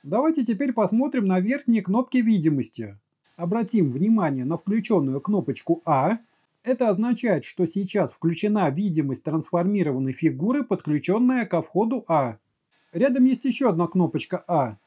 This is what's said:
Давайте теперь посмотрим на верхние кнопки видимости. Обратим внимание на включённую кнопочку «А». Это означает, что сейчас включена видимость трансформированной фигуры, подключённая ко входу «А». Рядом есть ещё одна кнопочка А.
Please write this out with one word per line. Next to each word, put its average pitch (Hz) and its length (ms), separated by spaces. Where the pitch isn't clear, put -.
Давайте 262 420
теперь 240 260
посмотрим 226 560
на 185 120
верхние 226 420
кнопки 233 360
видимости. 151 760
Обратим 180 560
внимание 151 540
на 156 120
включённую 190 640
кнопочку 165 680
«А». 160 340
Это 240 260
означает, 214 540
что - 220
сейчас 185 480
включена 180 560
видимость 151 540
трансформированной 156 880
фигуры, 165 520
подключённая 214 840
ко 170 160
входу 226 460
«А». 135 300
Рядом 254 320
есть 262 200
ещё 247 240
одна 170 180
кнопочка 170 600
А. 131 380